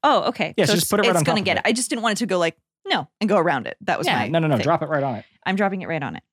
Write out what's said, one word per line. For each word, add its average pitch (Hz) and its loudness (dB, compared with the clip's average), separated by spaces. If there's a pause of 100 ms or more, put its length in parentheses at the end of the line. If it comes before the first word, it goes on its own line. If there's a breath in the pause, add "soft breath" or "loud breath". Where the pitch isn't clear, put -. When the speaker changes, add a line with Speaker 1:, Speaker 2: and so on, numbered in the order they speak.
Speaker 1:
Oh, 277 2
okay. - -4
Speaker 2:
Yeah, 185 4
so 202 2
Speaker 1:
So - 2
Speaker 2:
just 170 0
Speaker 1:
it's, - -4
Speaker 2:
put 208 2
it - 2
right 226 4
Speaker 1:
it's 180 2
Speaker 2:
on 160 2
Speaker 1:
gonna 165 2
Speaker 2:
top 208 -2
of 175 -2
Speaker 1:
get 175 0
Speaker 2:
it. - -4
Speaker 1:
it. 208 2
I 233 2
just 240 -4
didn't 233 -4
want 214 0
it - -4
to 233 -2
go 185 0
like, 165 0 (300)
"No," 254 -2 (100)
and 214 0
go 202 4
around 156 0
it. - -10
That 196 -2
was - -2
Speaker 2:
Yeah, 214 0
Speaker 1:
my - -2
Speaker 2:
no, 160 2
no, 165 2
no, 139 4
Speaker 1:
thing. 101 0
Speaker 2:
drop 156 2
it 139 -6
right 147 0
on 135 -2
it. - -12 (180)
Speaker 1:
I'm 190 -2
dropping 196 0
it - -10
right 156 -4
on 92 -8
it. - -18